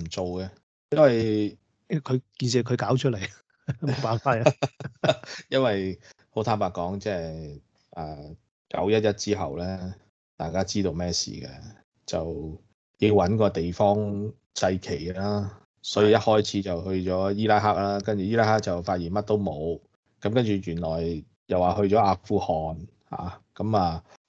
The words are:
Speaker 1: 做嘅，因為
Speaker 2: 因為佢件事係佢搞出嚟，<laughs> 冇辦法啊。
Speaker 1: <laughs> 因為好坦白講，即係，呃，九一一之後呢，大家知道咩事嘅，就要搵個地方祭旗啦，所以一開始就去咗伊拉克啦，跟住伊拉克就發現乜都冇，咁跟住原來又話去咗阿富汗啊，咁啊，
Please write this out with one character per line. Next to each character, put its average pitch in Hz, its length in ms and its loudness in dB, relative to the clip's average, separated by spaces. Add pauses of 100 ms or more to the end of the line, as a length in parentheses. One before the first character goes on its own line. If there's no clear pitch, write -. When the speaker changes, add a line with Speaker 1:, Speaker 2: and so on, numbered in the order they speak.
Speaker 1:
做 92 200 -6 (160)
嘅， 95 80 -6 (420)
因 151 100 4
為 110 560 4 (300)
Speaker 2:
因 165 100 -2
為 - 20 -2
佢 131 220 -2 (160)
件 123 120 -2
事 120 140 4
係 120 100 -2
佢 120 40 2 (100)
搞 123 80 4
出 135 140 0
嚟， 107 100 -2 (300)
<laughs> - 320 -8
冇 139 220 -2
辦 113 160 0
法 127 180 2
啊。 113 60 -2 (580)
Speaker 1:
<laughs> - 480 -2
因 135 140 2
為 98 360 0 (300)
好 110 140 -2
坦 107 160 0
白 98 80 2
講， 90 320 -4
即 104 100 -4
係， 80 500 -6 (320)
呃， 76 440 -12 (340)
九 90 220 -2
一 110 40 6
一 107 180 4
之 104 220 -2
後 78 220 -4
呢， 92 380 -6 (420)
大 80 120 -6
家 92 140 -2
知 101 200 -2
道 90 80 0
咩 87 200 -4
事 - 200 -4
嘅， 65 180 -12 (560)
就 80 560 -8 (380)
要 107 100 4
搵 101 280 4
個 107 120 4
地 87 220 -2
方 101 600 0 (220)
祭 95 240 0
旗 85 340 -6
啦， 101 480 -4 (220)
所 - 240 2
以 107 60 8
一 113 40 10
開 107 300 4
始 101 160 -2
就 90 220 -4
去 92 260 -2
咗 95 240 0
伊 107 140 -2
拉 104 120 4
克 104 140 2
啦， 101 280 0
跟 107 160 -2
住 95 60 -2
伊 107 120 -2
拉 113 180 4
克 110 60 4
就 90 220 -2
發 92 160 -2
現 85 140 -4
乜 104 120 0
都 107 140 2
冇， 82 420 -4 (420)
咁 104 100 -2
跟 120 140 2
住 107 60 2 (180)
原 82 120 -4
來 82 420 -4 (240)
又 92 120 0
話 90 160 4
去 104 60 0 (120)
咗 110 60 6
阿 98 240 4
富 101 160 0
汗 80 380 -2 (320)
啊， - 300 -10 (160)
咁 107 220 0
啊， 85 260 0 (260)